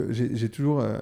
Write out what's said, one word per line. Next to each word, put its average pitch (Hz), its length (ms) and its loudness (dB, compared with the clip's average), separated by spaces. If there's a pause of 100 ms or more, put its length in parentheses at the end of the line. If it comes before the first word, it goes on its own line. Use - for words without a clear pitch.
Euh, - 100 -2
j'ai, 117 240 0
j'ai 113 140 0
toujours, 143 320 0
euh, 110 220 0